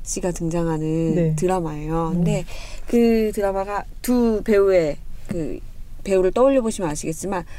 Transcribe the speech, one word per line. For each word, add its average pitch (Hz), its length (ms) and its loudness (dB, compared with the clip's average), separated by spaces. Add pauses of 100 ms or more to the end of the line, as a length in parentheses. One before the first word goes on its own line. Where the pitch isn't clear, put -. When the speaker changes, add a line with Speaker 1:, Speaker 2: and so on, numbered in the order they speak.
Speaker 1:
씨가 180 300 -4
등장하는 165 840 -2
Speaker 2:
네. 165 220 2
Speaker 1:
드라마예요. 165 720 -2
Speaker 2:
음. 180 80 -2
Speaker 1:
근데 165 300 0 (420)
그 226 460 4
드라마가 196 500 -2 (160)
두 233 420 2
배우의, 196 540 4 (320)
그 165 320 -4 (440)
배우를 190 280 4
떠올려 262 300 6
보시면 208 280 -2
아시겠지만, 165 540 -4 (140)